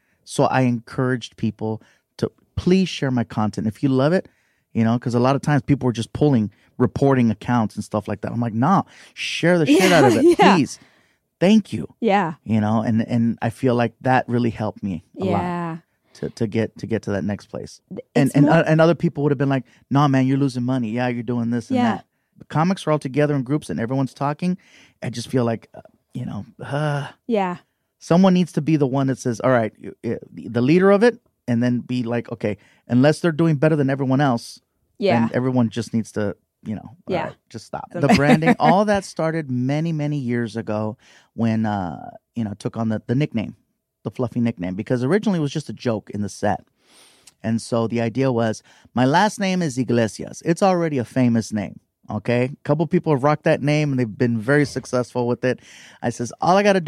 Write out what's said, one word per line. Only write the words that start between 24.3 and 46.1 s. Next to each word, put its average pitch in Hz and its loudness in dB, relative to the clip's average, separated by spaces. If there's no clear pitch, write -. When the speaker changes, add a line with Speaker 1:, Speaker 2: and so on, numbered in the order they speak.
Speaker 1:
I - -6
just 113 -10
feel 127 0
like, 110 -8
uh, - -18
you 127 -8
know, 107 -10
uh, 143 -4
Speaker 2:
Yeah. 190 -2
Speaker 1:
someone 185 4
needs 180 0
to 165 -2
be 151 2
the 143 2
one 135 0
that 131 -2
says, 120 -4
"All 131 2
right, 113 2
you, - -14
uh, 113 -4
the 92 -4
leader 180 4
of 202 4
it," 240 2
and 117 0
then 123 0
be 123 -4
like, 120 -4
"Okay, 104 -4
unless 135 4
they're 175 0
doing 165 2
better 156 2
than 139 0
everyone 135 0
else, 127 -2
Speaker 2:
Yeah. 117 2
Speaker 1:
then 113 -2
everyone 123 0
just 110 -8
needs 113 -2
to, 104 -4
you 107 -6
know, - -14
all 196 -6
Speaker 2:
Yeah. 165 -4
Speaker 1:
right, - -16
just - -16
stop." - -12
Speaker 2:
The 175 -6
Speaker 1:
The 147 4
Speaker 2:
<laughs> 139 6
Speaker 1:
branding, 160 4
all 175 4
that 202 0
started 160 -4
many, 143 -2
many 147 -4
years 120 -4
ago 107 -4
when, 113 0
uh, 95 -4
you 117 -4
know, 101 -8
took - -8
on 113 -2
the, 107 -4
the 123 0
nickname, 117 -4
the 117 -8
Fluffy 123 -4
nickname, 92 -4
because 120 -4
originally 185 0
it 147 -2
was 135 -8
just - -12
a 117 -10
joke 110 -4